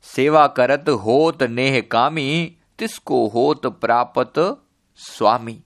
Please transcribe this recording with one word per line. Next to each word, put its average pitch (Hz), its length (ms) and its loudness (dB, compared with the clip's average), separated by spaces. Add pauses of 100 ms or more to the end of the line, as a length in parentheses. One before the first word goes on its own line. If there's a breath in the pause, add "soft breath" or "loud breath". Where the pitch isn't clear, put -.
सेवा 147 440 2
करत 139 420 0
होत 135 540 0
नेह 123 380 0
कामी, 147 760 -2 (220)
तिसको 135 500 -4
होत 131 380 0
प्रापत 123 960 -2 (320)
स्वामी। 113 680 -2